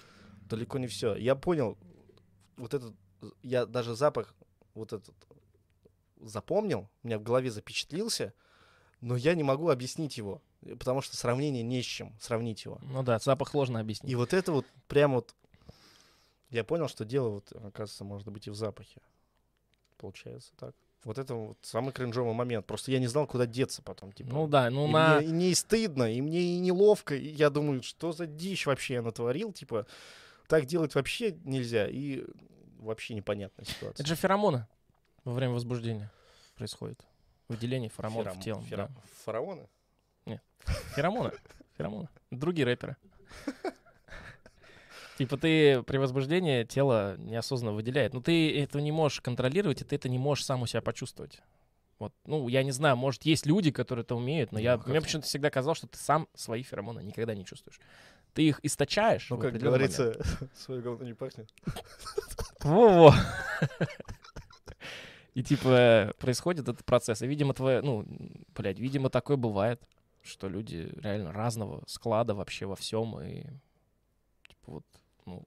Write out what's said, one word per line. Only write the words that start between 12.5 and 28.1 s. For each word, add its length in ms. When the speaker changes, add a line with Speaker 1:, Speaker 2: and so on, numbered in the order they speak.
Speaker 1:
его. 160
Speaker 2:
Ну 220
да, 160
запах 320
сложно 280
объяснить. 320
Speaker 1:
И 40
вот 180
это 180
вот 140
прям 240
вот 200
я 140
понял, 240
что 160
дело 240
вот, 240
оказывается, 500
может 240
быть 200
и 40
в 40
запахе. 440
Получается 600
так. 180
Вот 120
это 180
вот 260
самый 320
кринжовый 400
момент. 320
Просто 260
я 80
не 80
знал, 180
куда 200
деться 360
потом, 300
типа. 220
Speaker 2:
Ну 140
да, 220
ну 200
Speaker 1:
И 20
Speaker 2:
на 280
Speaker 1:
мне 80
и 40
не 240
стыдно, 580
и 60
мне 220
и 180
неловко. 560
И 140
я 200
думаю, 340
что 280